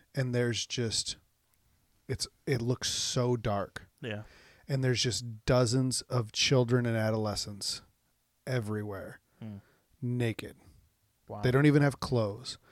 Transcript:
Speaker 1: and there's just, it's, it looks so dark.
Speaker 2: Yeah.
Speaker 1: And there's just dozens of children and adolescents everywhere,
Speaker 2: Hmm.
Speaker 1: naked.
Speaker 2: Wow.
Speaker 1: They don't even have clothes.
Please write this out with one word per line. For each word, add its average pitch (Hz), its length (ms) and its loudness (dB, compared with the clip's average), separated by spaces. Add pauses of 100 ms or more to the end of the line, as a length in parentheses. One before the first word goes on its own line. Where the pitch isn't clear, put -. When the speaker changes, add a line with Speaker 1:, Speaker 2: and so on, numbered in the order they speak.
(140)
Speaker 1:
and 127 200 -2
there's 120 320 0
just, - 500 -4 (920)
it's, 127 180 -4 (200)
it 127 160 0
looks 120 260 -2
so 123 480 0
dark. 104 500 -4 (140)
Speaker 2:
Yeah. 107 220 -6 (440)
Speaker 1:
And 131 160 -2
there's 127 200 2
just 117 420 -4
dozens 127 580 2
of 110 300 -4
children 127 540 4
and 113 100 0
adolescents 107 880 -2 (640)
everywhere, 107 760 -4 (220)
Speaker 2:
Hmm. 107 140 -12 (440)
Speaker 1:
naked. 120 560 -2 (720)
Speaker 2:
Wow. 104 140 -10
Speaker 1:
They 127 80 4
don't 139 160 6
even 147 160 8
have 139 180 2
clothes. 110 560 -2 (160)